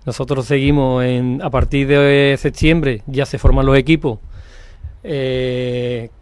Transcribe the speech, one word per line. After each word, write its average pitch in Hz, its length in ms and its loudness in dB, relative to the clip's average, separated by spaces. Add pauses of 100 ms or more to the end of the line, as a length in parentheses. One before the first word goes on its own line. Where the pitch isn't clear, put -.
Nosotros 131 400 -4
seguimos 135 600 2
en, 127 380 -2
a 165 60 -4
partir 135 380 0
de 139 520 4
septiembre 143 680 0
ya 139 180 -2
se 127 140 -8
forman 135 260 4
los 135 140 4
equipos, 139 400 0 (840)
eh, 127 1080 -4 (120)